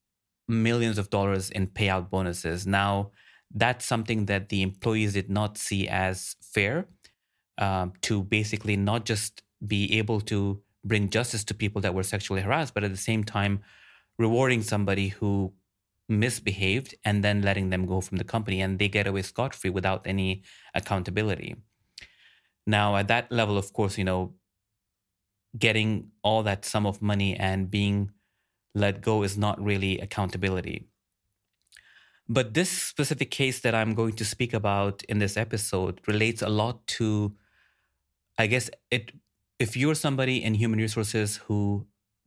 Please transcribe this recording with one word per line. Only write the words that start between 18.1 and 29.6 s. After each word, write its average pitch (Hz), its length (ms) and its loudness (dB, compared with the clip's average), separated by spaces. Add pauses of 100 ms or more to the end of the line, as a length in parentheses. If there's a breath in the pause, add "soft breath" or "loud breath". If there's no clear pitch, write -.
the 87 60 -4
company, 101 360 -2
and 95 200 0
they 104 80 2
get 101 180 0
away 98 160 -2
scot-free 120 480 -4
without 95 340 0
any 95 380 -2 (320 loud breath)
accountability. 95 800 -2 (1120 loud breath)
Now, 104 300 4
at 98 100 0
that 117 240 0
level, 107 260 2
of 95 160 -2
course, 101 240 0
you 101 60 -2
know, 92 320 -2 (1200)
getting 110 540 0 (140)
all 110 180 2
that 101 220 -2
sum 107 200 0
of 98 160 -2
money 101 360 0
and 95 340 0
being 101 400 0 (640)
let 101 280 0
go 107 200 2
is 98 160 -2
not 104 240 0